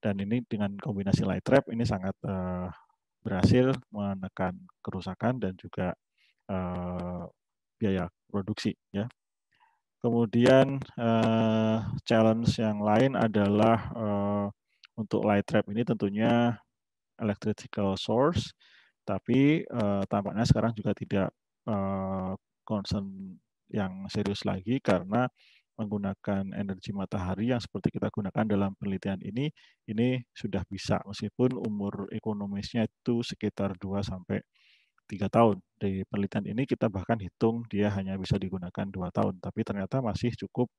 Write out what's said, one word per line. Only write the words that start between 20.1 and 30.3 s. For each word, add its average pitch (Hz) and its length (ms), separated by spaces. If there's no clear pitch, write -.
sekarang 113 320
juga 104 160
tidak, - 400
eh, 95 680
concern 98 720
yang 95 380
serius 101 340
lagi 101 380
karena 98 420
menggunakan 101 800
energi 98 360
matahari 98 600
yang 117 80
seperti - 360
kita 104 160
gunakan 110 320
dalam 98 320
penelitian 98 440
ini, 123 280
ini 120 320